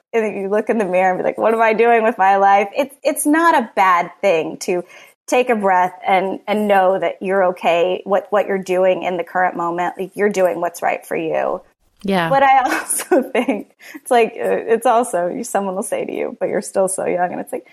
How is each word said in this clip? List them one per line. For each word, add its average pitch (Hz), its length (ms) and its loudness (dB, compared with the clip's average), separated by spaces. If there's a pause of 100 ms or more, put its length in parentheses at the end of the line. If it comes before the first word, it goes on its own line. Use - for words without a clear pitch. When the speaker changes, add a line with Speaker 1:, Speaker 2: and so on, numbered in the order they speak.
(140)
Speaker 1:
and 214 260 -2
you 196 80 -4
look 214 220 -2
in 226 80 0
the 208 80 0
mirror 185 240 2
and 185 80 -2
be - 60 -4
like, - 120 -2
"What 220 160 2
am 226 80 0
I 226 140 2
doing 233 280 4
with 226 140 0
my 196 200 4
life?" 196 380 4
It's, - 280 -4
it's 302 240 -2
not 320 280 4
a 247 220 0
bad 180 340 2 (120)
thing 165 380 0
to 180 240 -4 (420)
take 247 240 2
a 233 60 2
breath 185 500 2
and, 190 400 0
and 208 220 0
know 190 320 4
that 165 200 -4
you're 190 260 0
okay, 180 580 0
what, 190 260 -2
what 202 160 0
you're 196 160 -2
doing 185 400 0
in 180 140 -4
the 170 80 -4
current 180 320 -2
moment. 175 420 -4
Like, 185 160 -10
you're 208 160 0
doing 185 300 0
what's 170 220 -6
right - 220 -2
for - 120 -8
you. 156 460 -4 (420)
Speaker 2:
Yeah. 190 260 -2
Speaker 1:
But 277 140 2
I 269 140 4
<laughs> - 200 0
also - 440 -2 (100)
think 220 420 -4 (220)
it's - 160 -14
like, 233 220 2
uh, 185 340 -2
it's 226 180 0
also, 226 560 0
someone 196 320 -4
will 196 80 -6
say - 220 -6
to - 80 -8
you, - 260 -6
"But 180 100 -4
you're 190 140 -4
still 196 240 -2
so 185 200 -6
young." 175 260 -2
And 180 80 -8
it's - 120 -14
like, - 200 -10